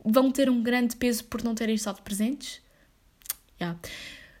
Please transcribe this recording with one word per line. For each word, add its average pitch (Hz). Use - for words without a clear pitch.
vão 254
ter 269
um 247
grande 240
peso 240
por 226
não 226
terem 220
estado 202
presentes? 214
Yeah. 170